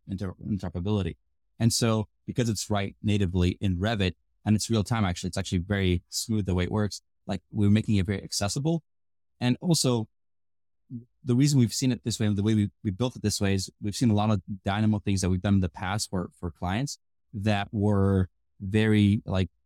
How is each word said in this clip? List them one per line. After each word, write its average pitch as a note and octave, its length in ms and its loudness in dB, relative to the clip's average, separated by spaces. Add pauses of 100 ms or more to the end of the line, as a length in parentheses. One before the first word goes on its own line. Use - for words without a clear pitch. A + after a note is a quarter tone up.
inter-, F#2+ 280 -8 (100)
interoperability. F#2 720 -4 (440)
And A2+ 140 6
so A2 340 2 (180)
because A#2 240 -2
it's - 200 -4
right G2+ 320 -2
natively F#2 600 2
in F#2 160 0
Revit G2 360 0 (320)
and G#2 100 6
it's - 140 -2
real A2+ 140 2
time, A2 220 0
actually, F2+ 240 -4
it's - 80 -6
actually F#2+ 220 -2
very F#2 500 0
smooth G#2+ 360 -4
the F#2 80 -2
way F2+ 100 0
it G2 80 -4
works. G#2 300 -4 (240)
Like, G2 160 -6 (100)
we're G2+ 180 2
making G#2+ 260 4
it F#2+ 100 2
very G2 180 -4
accessible. C#3+ 600 -4 (580)
And B2 180 2
also, B2+ 480 0 (1160)
the A#2+ 120 0
reason C#3+ 240 4
we've A#2 140 4
seen C3 180 0
it A#2 140 -4
this A2+ 140 -4
way, A2 100 0
the G2+ 140 0
way A2 120 2
we, G#2 140 2 (140)
we A2 80 -2
built A#2+ 260 -4
it - 40 -12
this G#2 200 -6
way, G2 120 2
is F#2+ 160 -4 (120)
we've G#2 140 -6
seen B2 140 2
a G#2+ 40 4
lot G#2 160 2
of G#2 120 0 (220)
Dynamo G#2+ 360 0
things G2 220 -2
that F#2+ 80 0
we've F2+ 120 0
done G2+ 140 2
in G2 40 4
the F#2 80 0
past F#2+ 420 -6
for, F#2 200 -6 (100)
for F2 120 -6
clients G2+ 480 -6 (340)
that G2+ 400 -2
were G2 560 2 (320)
very, G#2 640 4
like, F#2+ 240 -2 (160)